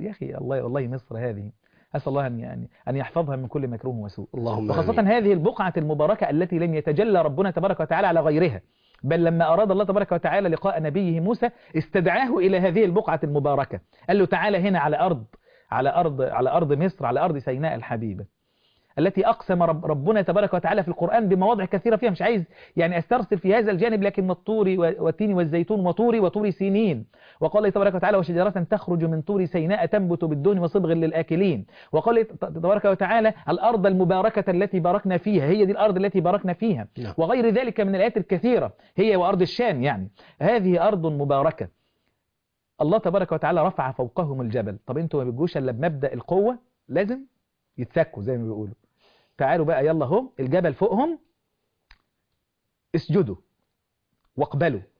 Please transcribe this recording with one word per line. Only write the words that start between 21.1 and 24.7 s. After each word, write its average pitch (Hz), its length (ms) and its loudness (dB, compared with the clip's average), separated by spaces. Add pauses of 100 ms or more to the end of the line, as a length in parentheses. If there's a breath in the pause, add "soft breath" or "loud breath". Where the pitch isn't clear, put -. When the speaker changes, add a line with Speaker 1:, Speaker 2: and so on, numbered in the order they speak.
Speaker 1:
بمواضع 196 360 2
كثيرة 214 320 0
فيها". 233 140 0
مش 170 120 -4
عايز 208 220 0 (320 loud breath)
يعني 170 220 2
أسترسل 214 400 0
في 190 160 2
هذا 220 160 2
الجانب، 202 320 0
لكن 196 260 0
"والطور 208 400 0
و-، 175 260 2 (100)